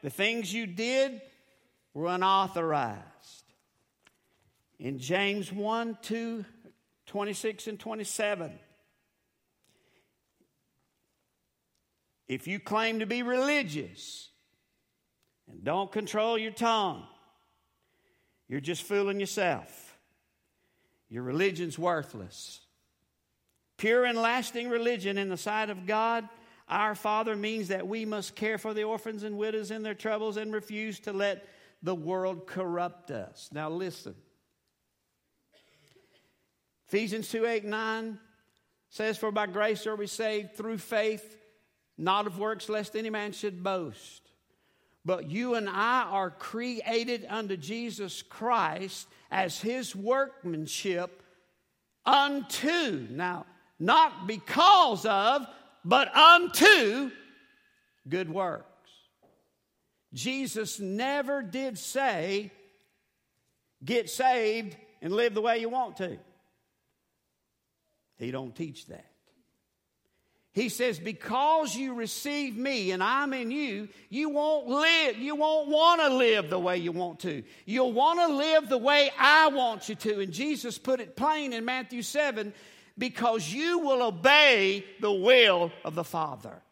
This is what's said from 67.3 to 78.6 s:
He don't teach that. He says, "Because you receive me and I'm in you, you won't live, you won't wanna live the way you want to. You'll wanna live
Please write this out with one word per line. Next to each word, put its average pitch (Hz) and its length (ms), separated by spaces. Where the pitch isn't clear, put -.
He 123 140
don't 131 240
teach 156 320
that. 85 240
He 233 160
says, 233 320
"Because 247 760
you 262 200
receive 269 640
me 240 360
and 185 100
I'm 269 300
in 247 180
you, 233 380
you 285 200
won't 294 400
live, 294 500
you 277 160
won't 302 340
wanna 311 420
live 226 380
the 175 120
way 180 180
you 170 140
want 170 280
to. 151 220
You'll 247 260
wanna 330 360
live 302 400